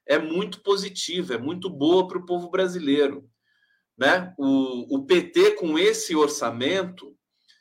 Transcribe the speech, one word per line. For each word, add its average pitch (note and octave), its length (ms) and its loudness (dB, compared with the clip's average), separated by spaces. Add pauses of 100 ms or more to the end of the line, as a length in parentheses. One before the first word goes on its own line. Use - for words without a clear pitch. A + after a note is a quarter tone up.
é D3 120 2
muito D#3+ 440 -4
positiva, F#3 720 -4
é A2+ 40 -4
muito F3 320 -8
boa E3 360 2
pro F#3 200 -10
povo F3 240 -6
brasileiro, D#3+ 760 0 (680)
né? F3 420 2
O, C3+ 580 0
o C3+ 100 -6
P F3 160 4
T, F#3+ 300 4
com D#3+ 260 -2
esse G3+ 360 0
orçamento, D3+ 1000 -2 (440)